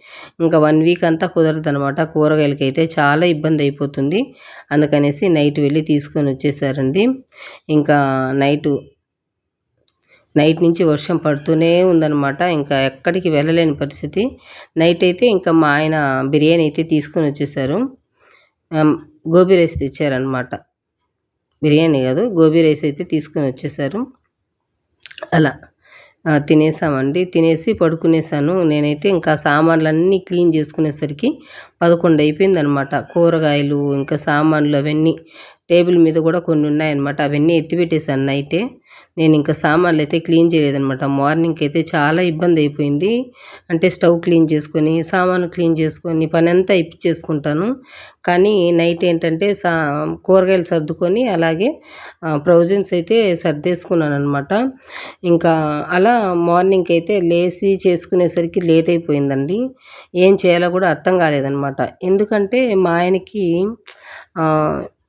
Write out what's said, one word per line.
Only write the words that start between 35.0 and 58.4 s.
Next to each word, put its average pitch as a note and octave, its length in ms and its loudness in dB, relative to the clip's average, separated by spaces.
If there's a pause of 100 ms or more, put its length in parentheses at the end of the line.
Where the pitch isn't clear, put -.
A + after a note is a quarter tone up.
టేబుల్ F3 280 4
మీద D#3+ 160 4
కూడా E3 240 0
కొన్ని D#3 300 0
ఉన్నాయన్నమాట. D3 540 -2
అవన్నీ D3 340 2
ఎత్తిపెట్టేశాను D#3+ 680 -2
నైటే. C#3+ 460 -4 (480)
నేను D#3+ 160 4
ఇంకా D3+ 180 2
సామాన్లు D#3+ 480 2
అయితే D3+ 180 -2
క్లీన్ E3 360 2
చేయలేదన్నమాట. C#3 500 0
మార్నింగ్కి D3+ 600 0
అయితే D3+ 200 -2 (100)
చాలా D#3 280 0
ఇబ్బంది E3+ 380 0
అయిపోయింది. D3 720 -2 (380)
అంటే E3+ 180 0
స్టవ్ E3+ 320 0
క్లీన్ E3 320 2
చేసుకొని, D#3 500 -2
సామాను F3+ 460 -2
క్లీన్ E3 320 -2
చేసుకొని, D#3+ 460 -2
పని E3 240 2
అంతా F#3 240 2
ఇప్పించేసుకుంటాను. E3 1000 -2 (480)
కానీ F3+ 480 2
నైట్ E3+ 320 0
ఏంటంటే E3+ 500 0
సా-, D#3+ 720 -2
కూరగాయలు F#3 380 4
సర్దుకొని F3 640 -2
అలాగే, E3+ 520 -2 (440)
ఆ, D#3 120 -2
ప్రొవిజన్స్ F3 580 2
అయితే F#3+ 400 0
సర్దేసుకున్నాను E3 800 -2
అనమాట. C#3+ 560 -2 (540)
ఇంకా D#3+ 640 0
అలా F#3+ 440 2
మార్నింగ్కి F3 600 2
అయితే E3+ 280 0
లేచి F3 640 0
చేసుకునేసరికి F3 720 0